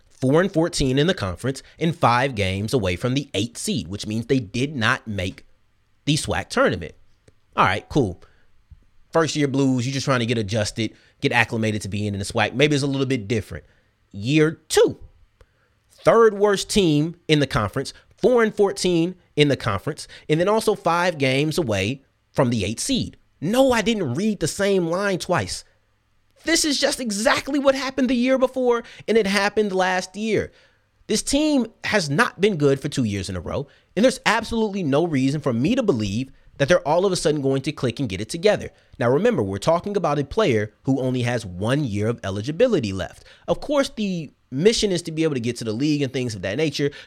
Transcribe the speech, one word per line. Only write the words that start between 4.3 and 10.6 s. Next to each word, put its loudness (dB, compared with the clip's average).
did -4
not 0
make -6
the 2
swac -4
tournament. -2
All 2
right, -2
cool. 0
First 0
year 0
blues, 0
you're -4
just -6
trying 0
to 0
get 0
adjusted, -2